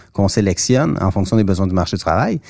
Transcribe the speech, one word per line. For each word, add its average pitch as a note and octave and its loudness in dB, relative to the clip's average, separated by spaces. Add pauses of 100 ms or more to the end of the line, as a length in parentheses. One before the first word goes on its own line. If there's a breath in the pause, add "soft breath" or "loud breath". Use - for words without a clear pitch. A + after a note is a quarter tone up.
(140 loud breath)
qu'on G2 2
sélectionne B2+ 0
en F#2+ 2
fonction G2+ 0
des A2 4
besoins F#2+ 0
du F#2 -2
marché F2+ -2
du - -8
travail C#3+ 0